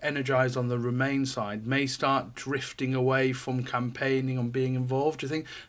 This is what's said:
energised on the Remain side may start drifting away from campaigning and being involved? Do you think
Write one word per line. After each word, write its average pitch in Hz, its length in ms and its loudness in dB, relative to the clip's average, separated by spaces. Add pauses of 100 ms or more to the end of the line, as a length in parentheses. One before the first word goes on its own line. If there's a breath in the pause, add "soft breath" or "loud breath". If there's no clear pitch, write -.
energised 131 520 2
on 123 120 0
the 123 100 0
Remain 135 480 2
side 107 400 -4
may 135 220 2
start 135 480 0
drifting 131 580 -4
away 131 400 4
from 127 300 -2
campaigning 131 760 0
and 120 140 0
being 131 240 0
involved? 135 460 0
Do 143 40 -4
you 131 60 -4
think 156 160 -4 (220 loud breath)